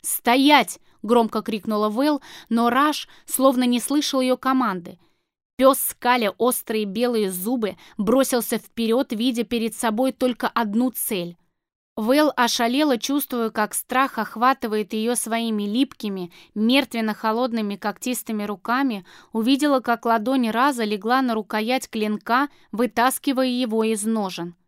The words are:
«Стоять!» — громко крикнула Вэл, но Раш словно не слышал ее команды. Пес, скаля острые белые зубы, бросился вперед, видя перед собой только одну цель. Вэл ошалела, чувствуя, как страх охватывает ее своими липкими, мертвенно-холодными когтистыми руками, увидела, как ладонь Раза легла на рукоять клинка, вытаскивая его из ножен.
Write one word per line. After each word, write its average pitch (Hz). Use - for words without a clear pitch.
«Стоять!» — 269
громко 226
крикнула 214
Вэл, 277
но 233
Раш 285
словно 254
не 240
слышал 285
ее 254
команды. 220
Пес, 269
скаля 240
острые 226
белые 214
зубы, 202
бросился 233
вперед, 233
видя 233
перед 226
собой 247
только 254
одну 233
цель. 175
Вэл 262
ошалела, 247
чувствуя, 254
как 214
страх 262
охватывает 220
ее 226
своими 226
липкими, 208
мертвенно-холодными 220
когтистыми 220
руками, 220
увидела, 262
как 233
ладонь 233
Раза 240
легла 214
на 247
рукоять 220
клинка, 220
вытаскивая 254
его 240
из 220
ножен. 190